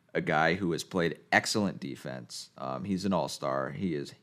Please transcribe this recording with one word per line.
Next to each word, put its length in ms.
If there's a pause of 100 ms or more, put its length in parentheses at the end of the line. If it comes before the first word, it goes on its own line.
(160)
a 60
guy 320
who 200
has 100
played 340 (140)
excellent 480
defense. 800
Um, 260
he's 200
an 100
all-star. 580
He 220
has 300